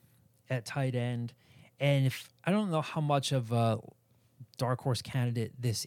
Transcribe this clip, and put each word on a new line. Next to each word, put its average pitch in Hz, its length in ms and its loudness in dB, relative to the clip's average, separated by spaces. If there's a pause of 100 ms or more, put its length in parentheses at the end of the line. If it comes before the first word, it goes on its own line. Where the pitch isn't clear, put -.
(480)
at 123 160 -2
tight 131 300 -2
end. 120 380 -2 (480)
And 139 260 4
if, - 220 -4 (160)
I 170 80 2
don't 208 180 2
know 156 120 2
how - 180 -4
much 147 320 2
of 120 180 0
a 117 300 4 (800)
dark 123 220 0
horse 127 220 0
candidate 120 560 -2
this 120 280 -2